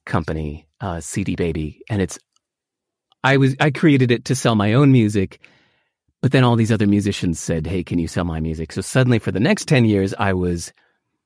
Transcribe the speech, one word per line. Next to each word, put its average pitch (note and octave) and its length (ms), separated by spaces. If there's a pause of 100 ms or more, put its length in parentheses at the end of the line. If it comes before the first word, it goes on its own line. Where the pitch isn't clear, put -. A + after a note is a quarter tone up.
company, D#2 600 (140)
uh, E2+ 200
C - 220
D F2+ 140
Baby. D#2+ 520
And G2+ 140
it's, - 160 (1040)
I C3+ 140
was, C3+ 240
I D3+ 100
created C3 400
it A#2 160
to - 80
sell A#2 220
my G#2 160
own C#3 180
music, G#2 500 (800)
but C3 120
then C3 100
all A#2+ 140
these A2+ 160
other G#2 160
musicians G2+ 500
said, D#2+ 300
"Hey, F2+ 160
can - 160
you E2 80
sell F#2 160
my E2 160
music?" D#2+ 320
So G2 80
suddenly B2 400
for - 100
the F#2+ 80
next F3 300
ten B2+ 160
years, G2 340
I G2+ 140
was F2 400 (540)